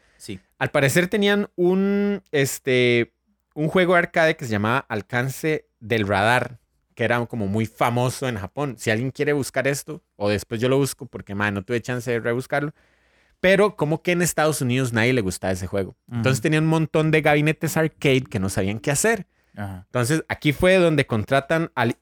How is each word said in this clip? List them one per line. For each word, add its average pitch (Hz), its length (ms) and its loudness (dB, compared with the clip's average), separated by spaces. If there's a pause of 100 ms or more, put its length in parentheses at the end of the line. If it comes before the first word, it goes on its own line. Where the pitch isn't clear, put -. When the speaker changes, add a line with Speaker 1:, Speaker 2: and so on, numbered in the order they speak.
(160)
Speaker 1:
Sí. - 240 -14 (180)
Speaker 2:
Al 131 120 -2
parecer 151 380 2
tenían 202 480 0
un, 196 680 0 (100)
este, 123 800 2 (420)
un 156 140 -2
juego 180 260 2
arcade 170 420 2
que - 80 -12
se 117 80 -6
llamaba 107 260 0 (100)
Alcance 123 800 -4 (140)
del 110 260 -2
Radar, 110 520 2 (360)
que 120 100 -4
era 120 220 0
como 110 200 -6
muy 107 200 0
famoso 123 640 -2
en 120 80 -6
Japón. 120 420 -8
Si - 120 -2
alguien 117 200 0
quiere 143 220 -2
buscar 135 340 -2
esto, 143 360 -6 (140)
o 101 120 -2
después 104 320 -2
yo 127 80 2
lo 131 100 2
busco, 135 280 -4
porque, 101 280 -12
mae, 104 160 0
no 101 120 -4
tuve 120 180 -4
chance 123 300 -6
de 117 100 0
rebuscarlo. 131 520 -4 (680)
Pero 190 340 4
como 151 280 -2
que 180 100 0
en 175 80 0
Estados 156 400 0
Unidos 127 320 0
nadie 117 220 2
le 123 80 2
gustaba 92 320 -2
ese 92 120 -8
juego. 95 300 -4 (120)
Entonces 120 260 0
Speaker 1:
Ujú. - 80 -4
Speaker 2:
tenían 156 220 0
un 160 60 2
montón 160 400 0
de 156 120 2
gabinetes 151 560 0
arcade 143 460 2
que - 140 -6
no 95 120 -2
sabían 101 300 -2
qué 151 100 -4
hacer. 208 360 0 (300)
Speaker 1:
Ajá. 95 300 -12
Speaker 2:
Entonces 123 420 -2
aquí - 240 0
fue 185 240 4
donde 165 300 4
contratan 135 680 0
al 117 280 0